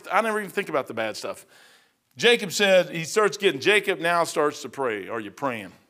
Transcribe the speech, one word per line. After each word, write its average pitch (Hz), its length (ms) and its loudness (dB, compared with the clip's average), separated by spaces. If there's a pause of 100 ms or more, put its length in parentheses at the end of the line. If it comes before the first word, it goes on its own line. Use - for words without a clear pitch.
(120)
I 190 100 4
never 214 180 -2
even 190 120 -8
think 196 180 -4
about 143 180 -2
the 120 60 -12
bad 110 220 -4
stuff. - 300 -10 (720)
Jacob 190 340 2
said, 190 380 4
he 165 160 -6
starts 202 320 2
getting, 160 240 2
Jacob 196 380 2
now 170 240 2
starts 147 400 -2
to 127 60 -12
pray. 110 380 -4
Are 110 120 -6
you 101 120 -10
praying? 110 400 -6 (180)